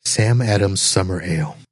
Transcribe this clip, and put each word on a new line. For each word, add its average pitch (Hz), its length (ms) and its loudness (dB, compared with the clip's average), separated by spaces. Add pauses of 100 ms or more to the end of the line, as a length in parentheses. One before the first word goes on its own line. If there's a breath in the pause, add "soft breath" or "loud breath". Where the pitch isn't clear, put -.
Sam 117 360 2
Adams 101 400 0
Summer 92 400 -2
Ale. 80 360 -4 (140)